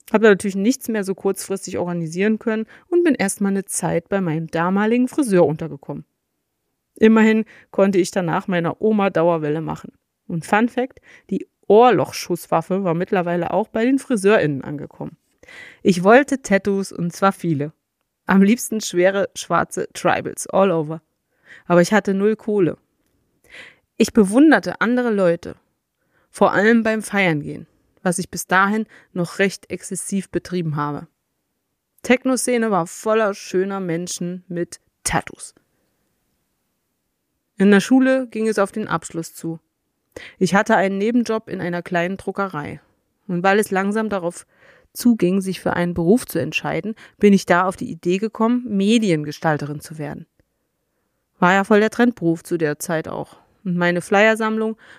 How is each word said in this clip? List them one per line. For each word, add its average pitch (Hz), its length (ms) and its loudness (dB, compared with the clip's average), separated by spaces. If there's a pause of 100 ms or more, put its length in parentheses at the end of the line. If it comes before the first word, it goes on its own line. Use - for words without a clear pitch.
(120)
hab 208 80 2
da 220 80 6
natürlich 196 280 2
nichts 208 320 -2
mehr 214 160 -4
so 190 100 -4
kurzfristig 190 640 -6
organisieren 175 600 -2
können 220 280 -6 (220)
und 349 140 2
bin 311 120 4
erstmal 196 380 -2
eine 196 120 -4
Zeit 165 460 -4
bei 196 100 -2
meinem 165 260 -4
damaligen 208 640 0
Friseur 196 380 2
untergekommen. 151 580 -8 (920)
Immerhin 220 500 4 (240)
konnte 196 260 2
ich 180 140 0
danach 175 360 -2
meiner 170 360 -2
Oma 208 260 2
Dauerwelle 160 540 0
machen. 151 300 -10 (340)
Und 165 180 -8
Fun 220 240 2
Fact, - 320 -6 (300)
die - 180 -6 (180)
Ohrlochschusswaffe 185 1160 2
war 170 80 0
mittlerweile 175 600 -2
auch 202 160 -2
bei 226 180 -2
den 269 120 2
FriseurInnen 190 640 2
angekommen. 147 540 -12 (680)
Ich 180 200 2
wollte 262 400 4
Tattoos 196 500 -2
und 175 220 -6
zwar 196 180 2
viele. 156 400 -4 (540)
Am 190 160 6
liebsten 220 400 0
schwere, 190 520 0
schwarze - 600 -4
Tribals - 520 -4
all 190 260 2
over. 160 280 -4 (640)
Aber 175 160 4
ich 170 140 2
hatte 202 180 2
null 202 240 0
Kohle. 202 400 0 (1200)
Ich - 160 2
bewunderte 214 720 4
andere 247 280 0
Leute, 180 440 0 (720)
vor - 240 2
allem 220 300 4
beim 220 180 -2
Feiern 185 400 0
gehen, 151 260 -14 (380)
was 180 140 -2
ich 180 120 -8
bis - 180 -12
dahin 196 380 2 (260)
noch 175 260 -6
recht - 320 -2
exzessiv - 580 -8
betrieben 175 460 -6
habe. 147 320 -6 (960)
Techno-Szene 240 720 0
war 175 160 0
voller 220 440 -2
schöner 196 460 -4
Menschen 180 720 -6
mit 175 320 -8 (240)
Tattoos. - 500 -6 (2000)
In 196 120 6
der 202 80 8
Schule 262 480 2
ging 220 220 -4
es 214 100 -2
auf 196 140 0
den 220 160 -8
Abschluss - 460 -8
zu. 165 260 -10 (800)
Ich 190 160 2
hatte 214 180 2
einen 196 240 0
Nebenjob 220 500 -2
in 190 120 -8
einer 175 200 -6
kleinen 180 360 -4
Druckerei. 190 640 -8 (480)
Und 175 160 -2
weil 196 160 4
es 208 100 0
langsam 202 380 -2
darauf 180 400 -6 (440)
zuging, 196 480 2
sich 185 200 -6
für - 140 -4
einen 175 200 -2
Beruf 180 320 2
zu - 140 -6
entscheiden, 151 560 -6 (240)
bin 208 120 6
ich 190 140 4
da 180 220 2
auf 185 80 -6
die - 120 -10
Idee 175 300 -2
gekommen, 226 480 -2
Mediengestalterin 160 1120 0
zu 156 200 -16
werden. 147 280 -12 (1120)
War 180 140 4
ja 196 100 2
voll 208 160 4
der 214 120 2
Trendberuf 180 520 0
zu 170 160 -6
der 151 220 -2
Zeit 160 260 -4
auch. - 300 -12 (280)
Und 180 120 -2
meine 175 240 0
Flyersammlung 220 760 2 (220)